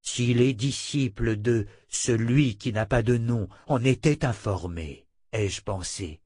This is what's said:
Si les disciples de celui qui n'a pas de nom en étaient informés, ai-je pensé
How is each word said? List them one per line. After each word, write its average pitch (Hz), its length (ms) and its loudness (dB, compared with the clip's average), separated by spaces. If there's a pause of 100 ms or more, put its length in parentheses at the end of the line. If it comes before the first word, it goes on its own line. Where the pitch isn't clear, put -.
Si 123 320 0
les 123 200 6
disciples 117 800 -2
de 107 320 0 (200)
celui 117 720 2
qui 123 140 -4
n'a 107 140 0
pas 117 180 2
de 120 140 4
nom 117 300 0 (200)
en 127 160 0
étaient 147 420 2
informés, 87 800 -4 (280)
ai-je 104 280 -2
pensé 92 640 -8